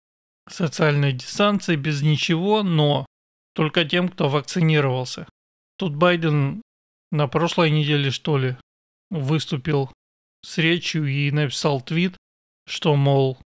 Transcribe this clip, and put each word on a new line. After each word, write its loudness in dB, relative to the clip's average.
социальной 0
дистанции, 0
без -2
ничего, 2
но 2
только 0
тем, 0
кто -2
вакцинировался. 0
Тут -4
Байден 2
на 0
прошлой 2
неделе, 2
что -2
ли, -2
выступил -2
с -12
речью 0
и -2
написал -2
твит, -2
что, 0
мол, 2